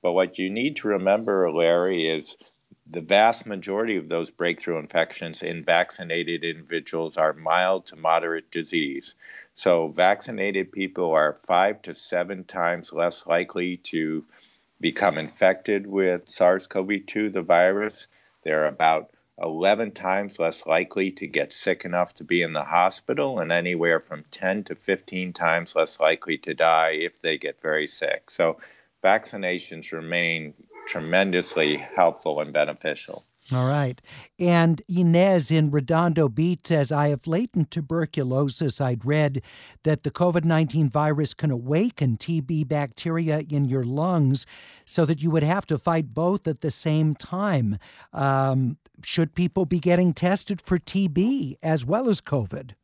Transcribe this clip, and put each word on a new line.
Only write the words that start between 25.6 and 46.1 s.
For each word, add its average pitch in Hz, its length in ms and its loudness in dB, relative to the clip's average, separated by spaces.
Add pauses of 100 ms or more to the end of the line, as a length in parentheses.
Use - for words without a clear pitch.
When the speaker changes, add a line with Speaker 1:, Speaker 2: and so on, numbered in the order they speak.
Speaker 1:
less 80 240 0
likely 78 400 0
to 80 160 -8
die 80 360 4
if 80 300 -6
they 80 160 -2
get 73 240 -10
very 78 280 -2
sick. - 420 -6
So 82 280 -2 (440)
vaccinations 92 880 -2
remain 82 640 -4 (320)
tremendously 87 920 0
helpful 80 600 0
and 71 120 -6
beneficial. 76 720 -4 (280)
Speaker 2:
All 127 140 0
right. 135 340 -2 (380)
And 170 500 4
Inez 175 600 4
in 156 220 4
Redondo 160 560 2
Beach 160 380 0
says, 151 260 2
"I 147 160 2
have 143 180 -2
latent 170 460 -2
tuberculosis. 143 1080 -2
I'd 120 240 -2
read 143 380 2 (400)
that 156 220 0
the 147 80 -2
covid 175 320 2
nineteen 160 440 4
virus 151 460 0
can 151 160 -2
awaken 135 680 0
T 165 220 -2
B 151 220 -2
bacteria 156 760 -2 (100)
in 143 140 2
your 131 180 0
lungs 139 640 2 (380)
so - 200 2
that 147 200 0
you 165 80 2
would 160 100 4
have 175 240 0
to 151 100 0
fight 160 380 -2